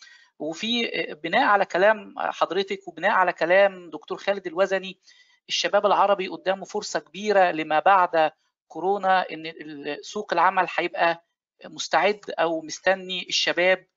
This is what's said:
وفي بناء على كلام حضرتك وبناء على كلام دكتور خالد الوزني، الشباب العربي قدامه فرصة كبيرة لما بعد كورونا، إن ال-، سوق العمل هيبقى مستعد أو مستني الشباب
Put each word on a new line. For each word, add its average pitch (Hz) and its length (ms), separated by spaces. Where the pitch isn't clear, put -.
وفي 214 520
بناء 202 180
على 202 220
كلام 196 540
حضرتك 175 680
وبناء 180 220
على 185 220
كلام 180 580
دكتور 156 280
خالد 196 280
الوزني، 185 540
الشباب 202 380
العربي 190 420
قدامه 185 360
فرصة 202 360
كبيرة 196 500
لما 156 300
بعد 175 520
كورونا، 185 600
إن 160 160
ال-، 151 580
سوق - 280
العمل 180 340
هيبقى 170 460
مستعد 170 560
أو 165 240
مستني 185 680
الشباب 180 580